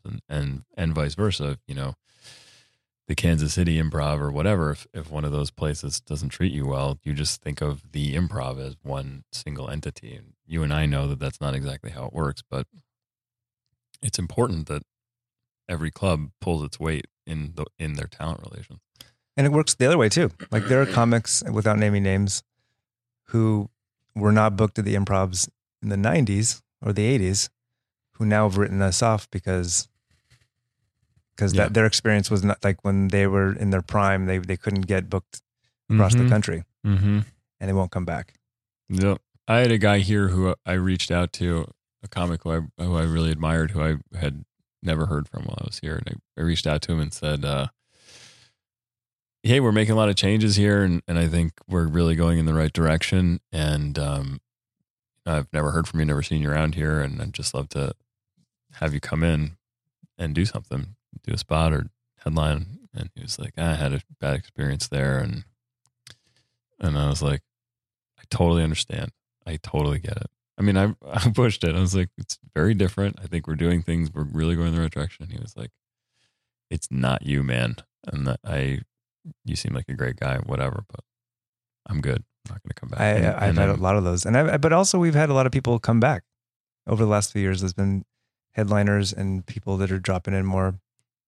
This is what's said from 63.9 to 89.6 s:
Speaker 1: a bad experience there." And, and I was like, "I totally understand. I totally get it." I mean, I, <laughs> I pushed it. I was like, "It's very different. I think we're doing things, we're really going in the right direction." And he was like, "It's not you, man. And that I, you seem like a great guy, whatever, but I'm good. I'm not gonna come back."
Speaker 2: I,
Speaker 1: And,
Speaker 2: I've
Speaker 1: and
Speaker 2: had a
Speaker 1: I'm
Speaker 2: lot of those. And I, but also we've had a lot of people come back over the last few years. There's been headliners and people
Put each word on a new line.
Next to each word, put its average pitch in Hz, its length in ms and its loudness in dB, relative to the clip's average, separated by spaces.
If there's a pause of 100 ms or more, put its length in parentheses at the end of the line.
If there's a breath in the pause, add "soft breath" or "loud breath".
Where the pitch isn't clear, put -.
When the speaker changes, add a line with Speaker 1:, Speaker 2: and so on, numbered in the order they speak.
Speaker 1:
a 69 80 -2 (200)
bad 71 160 -2
experience 69 520 -6
there." 67 300 0
And, - 260 -4 (1300 soft breath)
and 80 200 0
I 73 100 2
was 73 140 0
like, 71 200 0 (760)
"I - 120 -20
totally 85 320 4
understand. - 500 -4 (340)
I 82 100 -6
totally 73 420 -2
get - 180 -6
it." - 120 -8 (300)
I - 40 -2
mean, 101 140 4
I, 101 260 4
<laughs> - 80 -20
I 107 240 2
pushed 117 300 2
it. 82 120 0
I 90 40 2
was 90 140 2
like, 92 140 0 (100)
"It's - 200 -12 (160)
very 92 200 2
different. 98 480 0
I 95 40 -10
think 85 200 -6
we're 80 100 -4
doing 85 260 2
things, 82 300 -2
we're 76 120 -6
really 80 320 0
going 85 120 0
in 82 60 0
the 82 60 0
right 80 100 -2
direction." - 340 -8
And 90 80 -14
he - 80 -12
was - 160 -14
like, 57 140 -12 (1000)
"It's - 200 -6
not 65 340 -2
you, 69 180 0
man. 60 340 -2 (300)
And 69 200 -6
that 62 180 -2
I, 67 360 -2 (640)
you - 120 -6
seem - 180 -4
like - 140 -8
a 67 60 -8
great 62 220 -4
guy, 65 220 -4
whatever, 65 500 -4
but - 120 -18 (840)
I'm 80 140 -4
good. 67 240 -2 (240)
I'm 92 60 -14
not 95 80 -14
gonna - 120 -12
come - 140 -14
back." - 120 -6
Speaker 2:
I, 107 80 4
Speaker 1:
And, 107 180 4
Speaker 2:
I've 104 240 0
Speaker 1:
and 80 80 4
Speaker 2:
had 80 100 4
a 98 60 2
Speaker 1:
I'm - 60 -2
Speaker 2:
lot 95 160 4
of 98 80 2
those. 90 220 0
And 113 100 4
I, 156 200 4
but 156 160 2
also 185 260 4
we've 170 160 4
had 151 160 4
a 139 40 2
lot 131 120 4
of 127 60 0
people 120 260 2
come 113 220 4
back 123 240 2 (640)
over 113 180 2
the 107 60 4
last 104 220 2
few 104 100 -2
years. 95 180 0
There's 95 140 -2
been 98 300 0 (500)
headliners 101 580 2
and 95 340 -4
people 98 300 -4